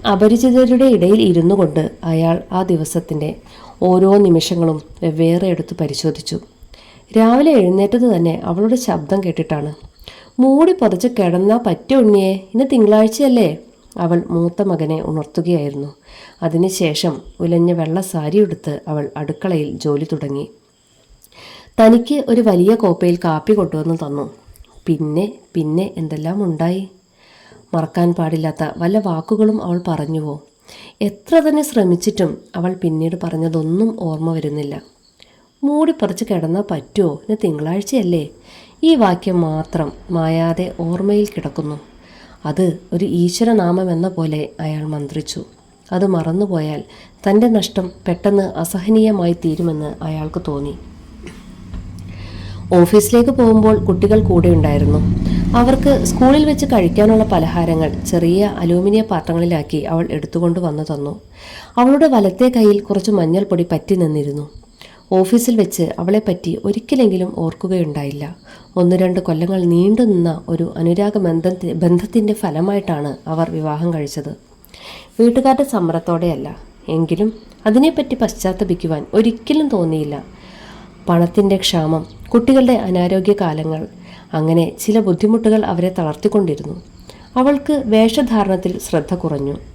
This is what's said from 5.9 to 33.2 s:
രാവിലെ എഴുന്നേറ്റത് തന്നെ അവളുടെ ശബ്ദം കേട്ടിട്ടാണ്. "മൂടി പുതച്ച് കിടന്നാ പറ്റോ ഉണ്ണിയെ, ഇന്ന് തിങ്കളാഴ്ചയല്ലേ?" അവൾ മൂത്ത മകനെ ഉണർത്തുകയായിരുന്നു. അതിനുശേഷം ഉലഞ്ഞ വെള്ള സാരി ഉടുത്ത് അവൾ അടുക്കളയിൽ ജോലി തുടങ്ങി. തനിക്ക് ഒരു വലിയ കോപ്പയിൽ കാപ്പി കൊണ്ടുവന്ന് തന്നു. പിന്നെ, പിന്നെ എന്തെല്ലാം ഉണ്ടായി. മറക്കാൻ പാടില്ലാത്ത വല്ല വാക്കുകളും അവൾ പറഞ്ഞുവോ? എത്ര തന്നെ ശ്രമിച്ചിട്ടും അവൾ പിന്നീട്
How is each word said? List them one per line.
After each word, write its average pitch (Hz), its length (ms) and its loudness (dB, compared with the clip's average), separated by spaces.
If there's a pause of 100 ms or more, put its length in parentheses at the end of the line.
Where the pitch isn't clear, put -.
രാവിലെ 247 360 6
എഴുന്നേറ്റത് 202 640 4
തന്നെ 165 280 0
അവളുടെ 208 320 0
ശബ്ദം 196 480 -2
കേട്ടിട്ടാണ്. 151 500 -4 (680)
"മൂടി 277 320 6
പുതച്ച് 220 360 0
കിടന്നാ 196 480 2
പറ്റോ 233 420 0
ഉണ്ണിയെ, 202 340 4
ഇന്ന് 220 400 -2
തിങ്കളാഴ്ചയല്ലേ?" 220 840 4 (380)
അവൾ 170 340 0
മൂത്ത 170 320 -2
മകനെ 160 400 -2
ഉണർത്തുകയായിരുന്നു. 147 880 -4 (520)
അതിനുശേഷം 165 800 -2 (180)
ഉലഞ്ഞ 170 320 2
വെള്ള 165 280 -2
സാരി 175 400 -2
ഉടുത്ത് 160 480 -2
അവൾ 147 280 -4
അടുക്കളയിൽ 151 640 -4
ജോലി 147 260 -2
തുടങ്ങി. 143 460 -8 (1300)
തനിക്ക് 240 480 4
ഒരു 233 120 4
വലിയ 202 340 4
കോപ്പയിൽ 175 420 0
കാപ്പി 170 360 -2
കൊണ്ടുവന്ന് 165 420 -2
തന്നു. 143 360 -6 (560)
പിന്നെ, 160 460 -2 (220)
പിന്നെ 165 420 -2
എന്തെല്ലാം 160 480 -6
ഉണ്ടായി. 175 440 -4 (880)
മറക്കാൻ 170 400 0
പാടില്ലാത്ത 160 500 -4 (120)
വല്ല 175 220 0
വാക്കുകളും 214 640 0
അവൾ 175 260 -4
പറഞ്ഞുവോ? 151 540 -6 (580)
എത്ര 208 380 -2
തന്നെ 302 240 2
ശ്രമിച്ചിട്ടും 190 760 0 (180)
അവൾ 180 180 -2
പിന്നീട് 165 480 -2